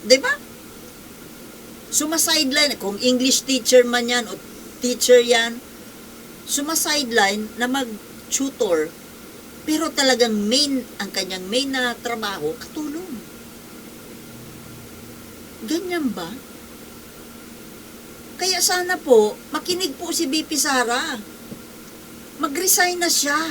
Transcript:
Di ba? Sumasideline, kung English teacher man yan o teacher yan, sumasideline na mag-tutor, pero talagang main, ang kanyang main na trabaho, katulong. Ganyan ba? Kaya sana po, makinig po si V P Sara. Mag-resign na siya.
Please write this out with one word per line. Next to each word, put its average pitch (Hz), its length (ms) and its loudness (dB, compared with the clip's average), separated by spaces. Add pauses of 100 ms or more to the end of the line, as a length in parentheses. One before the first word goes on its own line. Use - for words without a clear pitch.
Di 240 180 8
ba? 539 120 0 (1600)
Sumasideline, 302 880 2
kung 202 200 -2
English 254 440 4
teacher 254 400 8
man 240 240 0
yan 247 160 2
o 196 80 -8 (480)
teacher 247 400 8
yan, 233 400 4 (880)
sumasideline 247 960 2 (160)
na 247 80 2
mag-tutor, 220 1200 0 (720)
pero 311 300 2
talagang 240 420 6
main, 254 480 2 (160)
ang 196 140 -4
kanyang 190 340 -4
main 262 240 0
na 247 240 0
trabaho, 214 640 -4
katulong. 311 540 -8 (2500)
Ganyan 330 480 0
ba? 175 160 -6 (2000)
Kaya 370 240 0
sana 359 400 2
po, 226 400 8 (160)
makinig 339 400 -2
po 339 160 -8
si 330 160 0
V 294 160 0
P 294 160 -2
Sara. 269 560 2 (1300)
Mag-resign 359 560 2
na 349 80 2
siya. 285 320 2 (120)